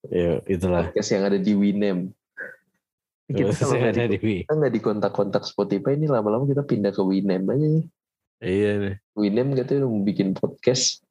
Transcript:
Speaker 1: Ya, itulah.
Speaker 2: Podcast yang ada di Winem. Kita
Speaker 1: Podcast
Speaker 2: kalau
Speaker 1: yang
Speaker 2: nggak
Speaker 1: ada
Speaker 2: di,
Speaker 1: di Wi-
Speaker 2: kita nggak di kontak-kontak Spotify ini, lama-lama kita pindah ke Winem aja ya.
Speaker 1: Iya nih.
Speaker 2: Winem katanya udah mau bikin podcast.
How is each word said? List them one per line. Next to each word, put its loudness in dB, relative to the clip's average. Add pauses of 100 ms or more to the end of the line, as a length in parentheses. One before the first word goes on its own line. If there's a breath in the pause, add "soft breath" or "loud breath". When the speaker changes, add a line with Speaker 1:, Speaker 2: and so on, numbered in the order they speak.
Speaker 1:
Ya, 0
itulah. 0
Speaker 2:
Podcast -4
yang 0
ada 2
di 0
Winem. 0 (1120 loud breath)
Kita -2
Speaker 1:
Podcast 0
Speaker 2:
kalau 2
Speaker 1:
yang 2
Speaker 2:
nggak 2
Speaker 1:
ada 0
Speaker 2:
di, 0
Speaker 1:
di 2
Wi- 0
Speaker 2:
kita -4
nggak 2
di -2
kontak-kontak -2
Spotify -2
ini, 0
lama-lama 0
kita 0
pindah 0
ke -2
Winem 0
aja 0
ya. 2 (560)
Speaker 1:
Iya 0
nih. -4 (180)
Speaker 2:
Winem 2
katanya 0
udah 0
mau 0
bikin 2
podcast. 0